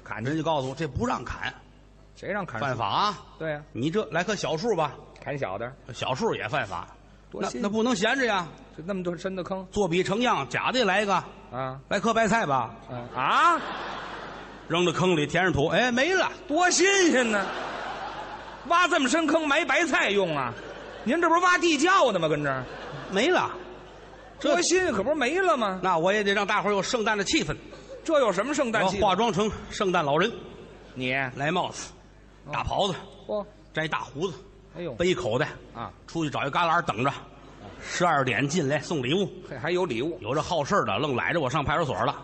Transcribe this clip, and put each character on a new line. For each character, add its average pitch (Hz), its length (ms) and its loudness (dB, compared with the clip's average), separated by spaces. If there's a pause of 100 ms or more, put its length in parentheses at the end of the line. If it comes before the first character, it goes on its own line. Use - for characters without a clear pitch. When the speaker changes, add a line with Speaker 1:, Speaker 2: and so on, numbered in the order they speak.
Speaker 1:
砍 107 200 -8
去。 123 60 -2
Speaker 2:
人 156 80 -2
家 156 60 -2
告 151 180 0
诉 131 80 -4
我， 135 60 -8
这 160 120 -4
不 185 180 -4
让 233 180 -2
砍。 117 300 -8 (600)
Speaker 1:
谁 - 160 -10
让 202 120 -4
砍？ 117 160 -8
Speaker 2:
犯 131 160 -2
法 113 120 -2
啊。 170 340 0 (160)
Speaker 1:
对 160 140 -6
呀。 147 100 -6 (100)
Speaker 2:
你 131 200 -2
这 208 200 0
来 170 120 0
棵 202 120 -2
小 151 220 -2
树 208 180 0
吧。 151 200 -2 (280)
Speaker 1:
砍 143 140 -6
小 101 200 -4
的。 117 140 -8 (220)
Speaker 2:
小 113 220 -2
树 190 180 0
也 101 140 -4
犯 131 180 -2
法。 90 220 -8 (420)
Speaker 1:
多 - 140 -6
新 - 80 -4
鲜。 240 100 -6
Speaker 2:
那， 202 60 0
那 196 40 0
不 220 120 2
能 247 120 4
闲 220 220 2
着 262 80 2
呀。 196 220 0 (280)
Speaker 1:
就 160 80 -14
那 196 120 -6
么 185 80 -4
多 175 120 -4
深 190 200 -6
的 180 80 -6
坑。 190 280 -8
Speaker 2:
作 202 160 2
笔 175 140 2
成 202 200 0
样， 185 280 2
假 147 220 -2
的 254 80 2
也 240 60 4
来 214 180 4
一 - 20 0
个。 196 80 2 (380)
Speaker 1:
啊。 131 280 -6 (100)
Speaker 2:
来 202 100 0
棵 226 140 2
白 220 140 4
菜 208 200 2
吧。 127 280 0 (140)
Speaker 1:
嗯。 123 260 -10
啊？ 254 460 4 (1080)
Speaker 2:
扔 175 160 2
到 170 80 4
坑 180 220 4
里， 147 120 2
填 170 160 2
上 185 80 4
土， 143 160 2
哎， 214 240 4
没 277 220 2
了。 359 180 2 (160)
Speaker 1:
多 349 240 4
新 359 400 6
鲜 240 180 4
呢！ 202 160 0 (1200)
挖 339 200 4
这 330 120 2
么 262 100 2
深 320 180 2
坑 320 180 2
埋 294 200 2
白 285 200 2
菜 302 240 2
用 190 260 2
啊？ 127 180 -2 (500)
您 302 180 0
这 339 60 4
不 330 80 6
是 349 60 4
挖 359 160 6
地 320 200 4
窖 320 360 4
呢 185 40 0
吗？ 160 120 2
跟 151 120 0
这 147 80 -2
儿。 131 140 -2 (480)
Speaker 2:
没 208 160 2
了。 339 240 2 (880)
这 294 140 2
Speaker 1:
多 349 80 4
新 349 200 4
鲜， 330 120 2
可 190 100 0
不 233 60 0
是 311 60 2
没 302 240 0
了 349 180 4
吗？ 190 260 -2
Speaker 2:
那 185 140 4
我 180 160 4
也 214 100 2
得 196 100 2
让 202 140 2
大 202 140 2
伙 190 80 0
儿 - 20 2
有 196 100 2
圣 226 220 0
诞 214 140 2
的 196 80 0
气 302 180 2
氛。 143 100 -4 (520)
Speaker 1:
这 311 160 4
有 214 100 4
什 185 120 2
么 285 100 -2
圣 247 180 0
诞 208 160 2
气 185 100 0
氛？ 190 40 0
Speaker 2:
我 208 60 4
化 185 80 4
妆 226 180 2
成 208 180 2 (180)
圣 196 220 -2
诞 175 120 2
老 143 140 2
人。 208 140 2 (600)
Speaker 1:
你？ 127 200 -2 (220)
Speaker 2:
来 143 160 -2
帽 170 180 0
子， - 220 -12 (540)
Speaker 1:
哦。 143 80 -10
Speaker 2:
大 117 100 -2
袍 180 240 0
子， 165 80 -2 (320)
Speaker 1:
嚯。 208 180 -4 (280)
Speaker 2:
摘 160 120 -2
大 147 140 -4
胡 139 300 -6
子， 151 40 -8 (440)
Speaker 1:
哎 170 40 -10
呦。 160 120 -8
Speaker 2:
背 175 200 2
口 117 240 0
袋， 139 120 0 (260)
Speaker 1:
啊。 113 160 -8 (160)
Speaker 2:
出 165 160 -4
去 143 80 -2
找 117 140 -2
一 143 40 0
旮 170 200 2
旯 165 140 4
等 110 200 -2
着， 139 80 2 (720)
十 - 200 0
二 151 180 4
点 127 240 2
进 147 200 0
来 147 120 0
送 156 240 -2
礼 127 100 0
物。 190 160 2 (200)
Speaker 1:
嘿， 143 80 -12
还 139 140 -4
有 180 140 2
礼 120 160 -2
物。 156 200 -4
Speaker 2:
有 107 120 -4
这 120 80 2
好 156 220 0
事 131 100 -2
儿 170 120 4
的， 101 120 0
愣 135 200 0
揽 98 160 0
着 170 80 2
我 127 80 0
上 147 140 0
派 147 140 0
出 175 60 2
所 131 200 -2
了。 143 200 0